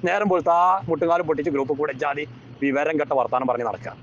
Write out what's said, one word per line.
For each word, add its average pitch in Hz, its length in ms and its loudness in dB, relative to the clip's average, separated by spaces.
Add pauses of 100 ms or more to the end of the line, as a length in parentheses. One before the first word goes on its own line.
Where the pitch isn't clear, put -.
നേരം 202 240 0
പോലത്തെ 175 240 2
ആ 180 360 4
മുട്ടുകാലും 170 380 0
പൊട്ടിച്ച് 156 240 0
ഗ്രൂപ്പ് 139 280 0
കൂടെ 147 140 -2
ജാതി 143 340 -4 (360)
വിവരം 143 380 0
കെട്ട 143 120 -2
വർത്താനം 127 340 0
പറഞ്ഞ് 120 180 -2
നടക്കുക. - 280 -6 (100)